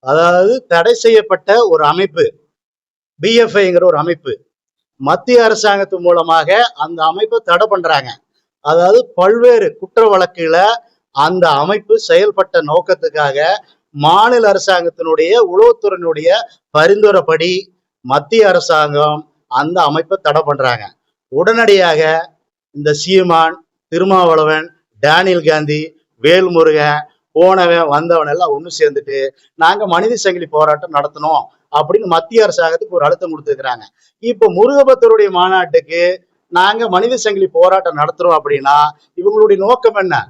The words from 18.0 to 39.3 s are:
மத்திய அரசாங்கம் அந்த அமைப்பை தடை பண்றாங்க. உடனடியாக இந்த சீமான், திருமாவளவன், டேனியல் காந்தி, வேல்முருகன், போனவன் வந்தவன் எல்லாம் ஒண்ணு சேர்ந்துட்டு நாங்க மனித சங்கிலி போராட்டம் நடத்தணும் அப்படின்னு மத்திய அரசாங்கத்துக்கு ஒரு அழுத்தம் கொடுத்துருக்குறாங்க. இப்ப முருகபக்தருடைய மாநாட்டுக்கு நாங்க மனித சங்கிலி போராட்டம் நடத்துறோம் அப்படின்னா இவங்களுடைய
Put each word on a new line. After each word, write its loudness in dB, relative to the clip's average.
மத்திய 0
அரசாங்கம் 0
அந்த -4
அமைப்பை -4
தடை 0
பண்றாங்க. -4
உடனடியாக 0
இந்த -4
சீமான், 2
திருமாவளவன், 0
டேனியல் 0
காந்தி, -2
வேல்முருகன், 2
போனவன் 2
வந்தவன் -2
எல்லாம் -2
ஒண்ணு -14
சேர்ந்துட்டு -2
நாங்க 0
மனித 0
சங்கிலி -4
போராட்டம் 0
நடத்தணும் -4
அப்படின்னு -2
மத்திய 0
அரசாங்கத்துக்கு -4
ஒரு 0
அழுத்தம் -4
கொடுத்துருக்குறாங்க. -8
இப்ப 0
முருகபக்தருடைய 4
மாநாட்டுக்கு -2
நாங்க 0
மனித -2
சங்கிலி -2
போராட்டம் 0
நடத்துறோம் 0
அப்படின்னா 0
இவங்களுடைய 2